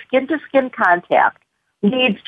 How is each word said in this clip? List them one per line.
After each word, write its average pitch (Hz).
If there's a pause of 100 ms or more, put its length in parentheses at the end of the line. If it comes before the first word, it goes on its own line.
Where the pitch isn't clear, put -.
skin-to-skin 269
contact 175 (400)
leads 247